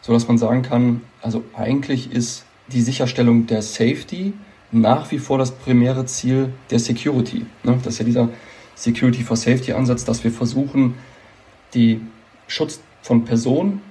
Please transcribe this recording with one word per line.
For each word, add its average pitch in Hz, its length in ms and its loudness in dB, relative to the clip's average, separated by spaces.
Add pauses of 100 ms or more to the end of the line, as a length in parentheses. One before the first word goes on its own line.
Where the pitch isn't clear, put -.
sodass 117 260 2
man 120 100 4
sagen 117 240 2
kann, 120 400 2 (200)
also 117 220 -6 (120)
eigentlich 139 580 -2
ist 120 320 -4 (220)
die 127 140 0
Sicherstellung 117 680 2
der 110 160 -2
Safety 175 720 -4 (380)
nach 113 400 2
wie 147 80 -4
vor 135 180 -2
das 131 140 0
primäre 127 540 0
Ziel 131 440 -2 (200)
der 120 100 2
Security, 120 680 -2 (180)
ne? 123 200 2
Das 117 100 -6
ist - 60 -10
ja 110 60 -2
dieser 117 240 2 (460)
Security 123 480 0
for 117 140 -2
Safety 127 360 0
Ansatz, 123 320 0
dass 117 180 -4
wir 117 80 0
versuchen, 131 640 0 (760)
die 113 280 4 (460)
Schutz - 340 -6 (200)
von 117 220 2
Personen 131 680 0